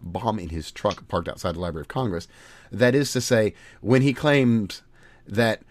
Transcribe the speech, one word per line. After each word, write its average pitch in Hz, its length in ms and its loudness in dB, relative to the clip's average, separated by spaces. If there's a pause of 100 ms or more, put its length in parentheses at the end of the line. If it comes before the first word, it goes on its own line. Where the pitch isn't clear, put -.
bomb 95 380 -4
in 85 100 -10
his 80 220 -8
truck - 360 -4
parked 87 200 -4
outside 85 280 -6
the 85 40 -10
Library 82 240 -6
of - 40 -18
Congress. 104 400 -4 (440)
That 120 240 2
is 143 180 0
to 127 80 0
say, 110 320 2 (280)
when 127 200 4
he 139 120 4
claimed 123 680 2 (460)
that 110 440 0